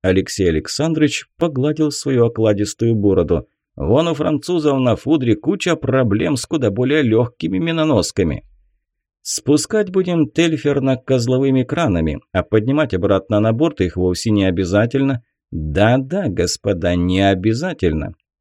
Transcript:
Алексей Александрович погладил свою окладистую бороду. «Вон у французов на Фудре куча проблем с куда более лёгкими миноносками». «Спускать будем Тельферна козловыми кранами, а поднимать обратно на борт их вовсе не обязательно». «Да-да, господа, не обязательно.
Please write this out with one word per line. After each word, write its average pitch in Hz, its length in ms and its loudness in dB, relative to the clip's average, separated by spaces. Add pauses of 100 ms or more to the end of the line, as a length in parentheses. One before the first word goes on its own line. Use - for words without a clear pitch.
Алексей 92 480 0
Александрович 151 760 -2 (120)
погладил 151 520 0
свою 127 360 0
окладистую 110 720 0
бороду. 90 520 2 (280)
«Вон 143 320 0
у 165 60 -2
французов 151 680 0
на 123 160 2
Фудре 127 400 0
куча 175 400 -2
проблем 120 600 0
с 123 100 -8
куда 131 240 -2
более 123 320 0
лёгкими 120 560 0
миноносками». 156 880 0 (800)
«Спускать 185 680 -2
будем 175 400 0
Тельферна 143 680 0
козловыми 131 680 0
кранами, 92 560 -2 (140)
а 92 100 0
поднимать 131 500 0
обратно 98 460 0
на 110 140 2
борт 156 280 0
их 90 140 -2
вовсе 92 360 0
не 101 140 2
обязательно». 107 760 0 (260)
«Да-да, 123 760 0
господа, 90 680 -2
не 90 260 0
обязательно. 98 960 -2 (260)